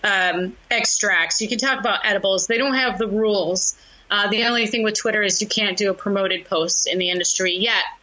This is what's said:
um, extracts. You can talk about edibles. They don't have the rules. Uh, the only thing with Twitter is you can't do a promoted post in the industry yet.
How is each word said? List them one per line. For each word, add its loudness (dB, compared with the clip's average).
um, 0
extracts. 2
You -2
can -2
talk 0
about 0
edibles. 2
They 2
don't 0
have 0
the 0
rules. 0
Uh, 0
the 0
only 2
thing 0
with 0
Twitter 0
is 0
you -2
can't -2
do 2
a 0
promoted -2
post -2
in -2
the 0
industry -2
yet. 0